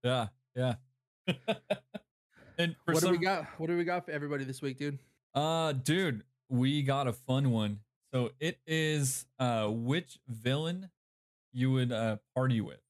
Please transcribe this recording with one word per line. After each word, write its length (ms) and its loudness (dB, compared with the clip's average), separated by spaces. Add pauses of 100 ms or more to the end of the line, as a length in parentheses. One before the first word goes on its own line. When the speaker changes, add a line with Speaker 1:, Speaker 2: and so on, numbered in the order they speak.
Speaker 1:
Yeah, 260 0 (280)
yeah. 180 0 (520)
<laughs> 80 0 (1200)
And 260 0
for 100 2
Speaker 2:
What 80 4
do 80 4
we 60 4
Speaker 1:
some 60 0
Speaker 2:
got? 220 0 (140)
What 100 -4
do 80 2
we 80 2
got 200 -2
for 80 -12
everybody 320 -4
this 160 -8
week, 180 -4
dude? 200 -4 (360)
Speaker 1:
Uh, 380 2
dude, 500 0 (260)
we 340 2
got 260 2
a 40 0
fun 380 0
one. 300 0 (320)
So 280 0
it 260 -4
is, 580 0 (140)
uh, 300 0
which 500 -2 (100)
villain 600 -4 (640)
you 200 2
would, 200 2
uh, 240 0 (180)
party 260 2
with. 300 -6